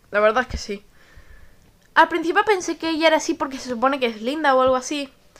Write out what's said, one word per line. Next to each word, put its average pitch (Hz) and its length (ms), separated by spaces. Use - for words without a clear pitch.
La 208 120
verdad 220 220
es 240 40
que - 100
sí. - 280
Al 320 120
principio 330 380
pensé 359 320
que 320 100
ella 320 200
era 311 100
así 311 160
porque 269 240
se 254 120
supone 254 300
que 247 60
es 220 160
linda 277 340
o 254 60
algo 262 160
así. 277 340